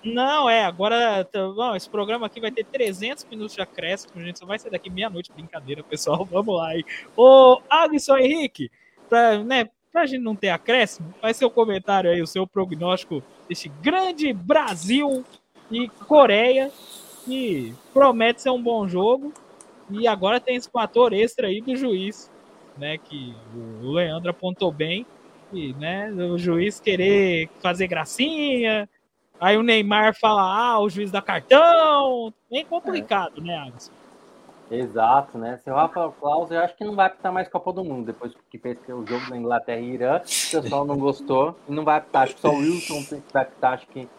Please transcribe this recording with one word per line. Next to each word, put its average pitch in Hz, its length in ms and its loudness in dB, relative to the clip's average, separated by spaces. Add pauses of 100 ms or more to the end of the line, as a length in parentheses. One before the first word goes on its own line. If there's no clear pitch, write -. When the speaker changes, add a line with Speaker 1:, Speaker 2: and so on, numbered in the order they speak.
Speaker 1:
Não, 262 420 0
é, 226 160 2
agora, 202 600 0
tá, 190 240 -6
bom, 220 260 -4
esse 185 160 -10
programa 220 360 -6
aqui 226 140 -14
vai 220 120 -6
ter 226 120 -6
trezentos 226 640 -6
minutos 214 280 -12
de 202 40 -10
acréscimo, 180 540 -8
a 170 100 -14
gente 175 140 -12
só 180 80 -20
vai 196 100 -8
sair - 140 -14
daqui 185 180 -8
meia-noite, 185 440 -8
brincadeira, 151 500 -14
pessoal, 151 420 -4
<laughs> 185 60 -12
vamos 202 240 -2
lá 165 140 -4
aí. 160 160 -6 (320)
Ô, 254 520 10
Alisson 302 480 4
Henrique, 262 540 0 (380)
pra, 233 300 4
né, 233 300 -2 (240)
pra 330 140 2
gente 262 160 -6
não 220 140 -4
ter 196 140 -2
acréscimo, 180 680 0
faz 226 160 -2
seu 240 140 2
comentário 196 580 0
aí, 175 140 2
o 160 40 -4
seu 190 200 -4
prognóstico 180 720 -4 (280)
desse 175 200 -10
grande 302 640 -2
Brasil 254 920 -2 (460)
e 233 180 -6 (180)
Coreia, 262 640 6 (540)
que 196 500 -6 (180)
promete 240 500 4
ser 262 80 -2
um 254 120 -2
bom 226 240 -2
jogo, 233 460 0 (580)
e 214 160 -2
agora 208 320 0
tem 247 160 -2
esse 247 160 -8
fator 233 420 2
extra 220 360 -2
aí 196 120 -4
do 254 140 -6
juiz, 208 560 -6 (480)
né, 147 180 -8
que 135 380 -16 (480)
o 127 80 -8
Leandro 170 400 -4
apontou 180 400 -4
bem, 160 340 -6 (480)
e, 156 200 -8
né, 180 400 -8
o 175 260 -4
juiz 175 400 -2
querer 185 680 2 (120)
fazer 180 280 -2
gracinha, 233 1000 -2 (520)
aí 196 160 4
o 220 60 2
Neymar 214 560 2
fala, 214 240 2
"Ah, 214 380 2
o 208 80 0
juiz 196 220 -6
dá 196 120 -4
cartão", 277 1120 4 (180)
bem 277 140 -6
complicado, 277 760 -4
Speaker 2:
É. 160 40 -12
Speaker 1:
né, 170 140 -8
Alisson? 131 340 -16 (760)
Speaker 2:
Exato, 120 720 0
né? 117 240 -8
Seu 135 120 -8
Rafael 160 440 0
Claus, 156 320 -2
eu 165 80 -2
acho 175 180 -2
que - 80 -10
não 208 120 -6
vai 190 100 4
apitar 185 260 -4
mais 185 160 -4
Copa 180 240 -6
do 185 120 -8
Mundo, 127 220 -8
depois 120 260 -12 (180)
que 120 80 -20
fez 123 200 -10 (100)
o 123 180 -12
jogo 127 240 -8
da 127 60 -12
Inglaterra 117 440 -4
e 120 120 -10
Irã, 127 240 0
o - 460 -4
pessoal 139 220 -2
não 143 140 -4
gostou, 139 580 0 (120)
e 143 40 -8
não 156 120 -6
vai 151 140 2
apitar, 143 260 0
acho - 100 -4
que - 60 -20
só - 100 2
o 143 80 0
Wilson 151 460 -4
tem 143 160 -12
que - 120 -20
vai 135 100 0
apitar, 131 320 -2
acho 127 120 -14
que 127 220 -16 (100)